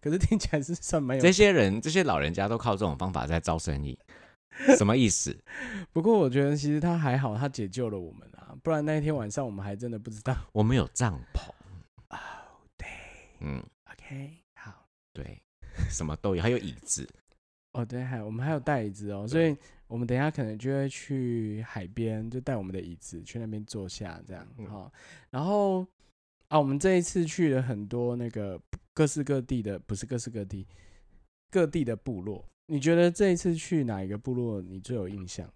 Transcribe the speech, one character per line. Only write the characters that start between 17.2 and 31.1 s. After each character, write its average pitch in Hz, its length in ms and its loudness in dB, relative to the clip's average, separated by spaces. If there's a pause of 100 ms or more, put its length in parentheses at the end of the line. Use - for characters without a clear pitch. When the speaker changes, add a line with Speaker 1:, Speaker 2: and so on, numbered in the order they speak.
Speaker 1:
哦， 123 120 -4
对， 123 180 -8
还 127 160 -6
有， 107 80 -8
我 107 40 -8
们 117 140 -6
还 160 80 0
有 147 80 0
带 135 220 0
椅 104 80 -4
子 101 220 -8
哦， 101 100 -6
Speaker 2:
对。 107 60 -6
Speaker 1:
所 151 140 4
以 156 140 4 (300)
我 117 100 -10
们 120 100 -2
等 123 100 2
一 131 40 2
下 151 100 2
可 151 120 -4
能 110 160 -4
就 127 120 -4
会 139 180 0
去 117 800 -4
海 98 180 -8
边， 110 440 -4
就 123 100 -6
带 131 160 -4
我 101 60 -4
们 92 120 -8
的 95 60 -6
椅 85 160 -10
子 85 260 -14
去 - 160 -10
那 117 80 -6
边 107 180 -6
坐 98 240 -8
下 85 380 -12
这 95 80 -14
样， 85 100 -16 (140)
Speaker 2:
嗯。 107 80 -14
Speaker 1:
哦。 101 240 -14 (400)
然 131 140 -4
后， 190 420 2 (640)
啊， 156 100 4
我 147 60 6
们 135 140 2
这 185 160 4
一 180 60 6
次 175 240 0
去 156 300 2
了 127 80 2
很 107 240 -4
多 120 300 -2
那 120 120 -4
个 101 320 -6 (340)
各 156 120 4
式 143 180 -2
各 139 160 0
地 123 220 -2
的， 101 160 -4
不 104 160 -6
是 98 100 -6
各 120 140 -4
式 113 100 -6
各 113 160 -6
地， 95 220 -10 (840)